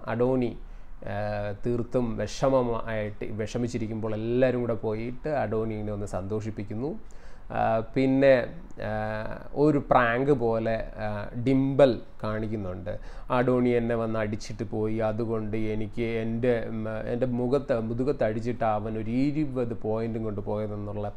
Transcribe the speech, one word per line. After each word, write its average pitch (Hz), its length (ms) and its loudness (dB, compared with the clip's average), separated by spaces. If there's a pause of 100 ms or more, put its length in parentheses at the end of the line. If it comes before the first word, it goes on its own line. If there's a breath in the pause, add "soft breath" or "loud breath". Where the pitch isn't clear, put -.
അഡോണി, 123 520 2 (380 soft breath)
ആ, 104 560 -4 (140)
തീർത്തും 120 500 0
വിഷമമായിട്ട് 110 1080 0
വിഷമിച്ചിരിക്കുമ്പോൾ 110 920 -4
എല്ലാവരും 120 460 2
കൂടെ 120 140 0
പോയിട്ട് 113 540 -4
അഡോണീനെ 110 640 -2
ഒന്ന് 104 140 -4
സന്തോഷിപ്പിക്കുന്നു. 107 920 -4 (520 loud breath)
ആ, 113 320 2 (120)
പിന്നെ, 135 520 6 (280)
ആ, 107 800 -6
ഒരു 143 360 4
പ്രാങ്ക് 123 400 6
പോലെ, 113 560 2 (100)
ആ, 107 460 -4
ഡിംപിൾ 135 580 6 (240)
കാണിക്കുന്നുണ്ട്. 104 760 -4 (320 loud breath)
"അഡോണി 127 400 4
എന്നെ 117 240 4
വന്ന് 113 240 0
അടിച്ചിട്ട് 107 460 -4
പോയി, 110 320 0
അതുകൊണ്ട് 110 600 0
എനിക്ക് 107 460 0
എൻ്റെ, 113 680 0
ഉം, 110 160 -4 (240)
എൻ്റെ 120 180 0
മുഖത്ത്, 123 540 0
മുതുകത്ത് 120 440 0
അടിച്ചിട്ട് 113 400 0
അവൻ 110 340 0
ഒരു 110 120 -2
ഇരുപത് 131 640 0
പോയിന്റും 110 500 -2
കൊണ്ട് 104 160 -4
പോയതെന്നുള്ള" 104 760 -4